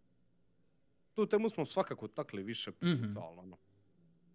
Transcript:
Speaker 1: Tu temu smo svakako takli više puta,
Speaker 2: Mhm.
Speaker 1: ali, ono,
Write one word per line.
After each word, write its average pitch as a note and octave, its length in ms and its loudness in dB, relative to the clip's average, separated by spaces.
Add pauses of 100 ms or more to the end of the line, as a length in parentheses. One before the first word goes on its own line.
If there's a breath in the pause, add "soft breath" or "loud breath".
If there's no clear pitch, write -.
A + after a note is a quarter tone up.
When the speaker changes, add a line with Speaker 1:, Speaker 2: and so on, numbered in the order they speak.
(1120)
Speaker 1:
Tu G#3+ 120 4
temu G#3+ 240 4
smo E3 160 0
svakako E3+ 420 0
takli G#2+ 360 -6
više A2 280 -4
puta, F3 160 -2
Speaker 2:
Mhm. A2+ 300 2
Speaker 1:
ali, E2+ 220 -10
ono, F2+ 180 -16 (760)